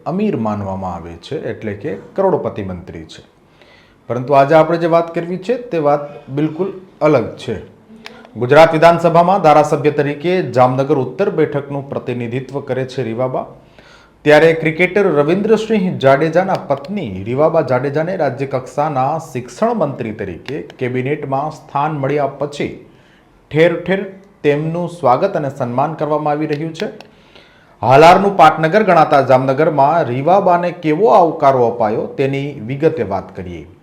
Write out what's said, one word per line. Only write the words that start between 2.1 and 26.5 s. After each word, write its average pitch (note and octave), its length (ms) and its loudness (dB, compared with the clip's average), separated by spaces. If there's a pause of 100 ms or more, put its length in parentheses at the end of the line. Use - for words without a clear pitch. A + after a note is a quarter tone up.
મંત્રી F2 400 -12
છે. - 200 -20 (840)
પરંતુ B2+ 260 -4
આજે C#3 220 4
આપણે D#3+ 220 4
જે E3 100 -2
વાત E3+ 280 0
કરવી E3+ 220 -6
છે A#3+ 200 -4
તે G#3 200 -8
વાત C#3+ 520 -2
બિલકુલ D#3 520 -4 (200)
અલગ C#3+ 360 2
છે. A2+ 180 -8 (800)
ગુજરાત D3 380 6
વિધાનસભામાં E3+ 680 4
ધારાસભ્ય D3 500 4
તરીકે D3 500 -2
જામનગર C3 540 2
ઉત્તર G3 340 -2
બેઠકનું C#3+ 600 -4
પ્રતિનિધિત્વ B2 680 -8
કરે B2+ 260 -6
છે C3 180 -6
રીવાબા. B2+ 420 -6 (760)
ત્યારે D3+ 320 6
ક્રિકેટર E3+ 500 0
રવિન્દ્રસિંહ F#3+ 960 0
જાડેજાના D#3+ 560 2
પત્ની C#3 680 -6
રીવાબા D#3 380 0
જાડેજાને C#3+ 560 -2
રાજ્યકક્ષાના C#3 1000 -4 (160)
શિક્ષણ G#3+ 400 -4
મંત્રી C#3 380 -4
તરીકે G2 500 -10
કેબિનેટમાં C3+ 880 -6
સ્થાન D3 400 -4
મળ્યા C#3 360 -2
પછી C#3+ 600 -8 (640)
ઠેર E3 320 2
ઠેર G3 220 -2 (380)
તેમનું D#3+ 460 -2
સ્વાગત C#3 460 0
અને D3 140 -4
સન્માન C3 440 -4
કરવામાં D3+ 380 -2
આવી D3+ 160 -2
રહ્યું D3+ 260 -6